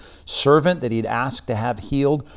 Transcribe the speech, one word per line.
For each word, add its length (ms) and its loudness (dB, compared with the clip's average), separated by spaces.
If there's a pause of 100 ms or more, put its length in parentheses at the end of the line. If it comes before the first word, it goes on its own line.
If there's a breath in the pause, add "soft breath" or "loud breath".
(260 loud breath)
servant 560 2
that 100 -4
he'd 140 -2
asked 420 -4
to 80 -2
have 240 -4
healed. 580 0